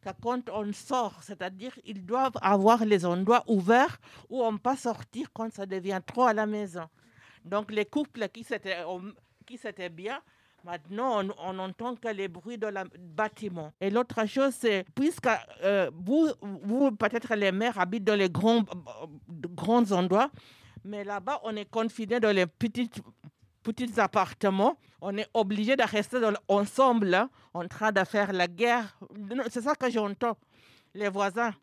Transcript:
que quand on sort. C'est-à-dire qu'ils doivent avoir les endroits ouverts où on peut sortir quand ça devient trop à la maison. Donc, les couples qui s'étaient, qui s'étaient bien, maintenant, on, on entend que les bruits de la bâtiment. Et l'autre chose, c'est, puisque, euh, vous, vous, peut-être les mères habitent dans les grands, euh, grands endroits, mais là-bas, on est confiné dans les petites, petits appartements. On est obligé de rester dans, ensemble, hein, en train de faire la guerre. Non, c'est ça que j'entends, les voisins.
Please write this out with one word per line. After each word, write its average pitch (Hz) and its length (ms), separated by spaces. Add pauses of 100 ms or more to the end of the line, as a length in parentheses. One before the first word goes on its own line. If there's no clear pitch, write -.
que 220 80 (120)
quand 247 320
on 208 200
sort. 233 480
C'est-à-dire 190 540
qu'ils 202 300
doivent 247 360
avoir 208 440
les 202 200
endroits 190 420
ouverts 233 520 (300)
où 254 120
on 220 160
peut 254 180
sortir 240 560
quand 226 220
ça 196 120
devient 190 400
trop - 180
à 240 100
la 214 120
maison. 196 420 (580)
Donc, 202 260
les 214 140
couples 240 480
qui 226 100
s'étaient, 190 400 (640)
qui 240 120
s'étaient 190 320
bien, 190 300 (460)
maintenant, 196 580
on, 190 60 (180)
on 190 120
entend 220 360
que 233 180
les 196 140
bruits 185 300
de 214 100
la 196 160 (160)
bâtiment. 175 800
Et 196 100
l'autre 226 380
chose, 269 300
c'est, 202 360
puisque, 277 360 (340)
euh, 190 300
vous, 226 340 (140)
vous, 208 500
peut-être 226 440
les 196 180
mères 214 260
habitent 190 240
dans 208 140
les 196 120
grands, 220 300
euh, 131 480 (480)
grands 220 360
endroits, 190 400 (520)
mais 202 220
là-bas, 202 380
on 214 120
est 208 140
confiné 226 500
dans 214 160
les 185 100
petites, 233 560 (640)
petits 226 360
appartements. 202 760 (260)
On 196 160
est 214 160
obligé 214 440
de 254 60
rester 220 360
dans, 220 140 (160)
ensemble, 202 640
hein, 214 160 (240)
en 170 120
train 214 280
de 196 100
faire 202 300
la 180 140
guerre. 220 520 (180)
Non, 214 320
c'est 240 120
ça 277 140
que 254 140
j'entends, 220 480 (560)
les 202 140
voisins. 202 560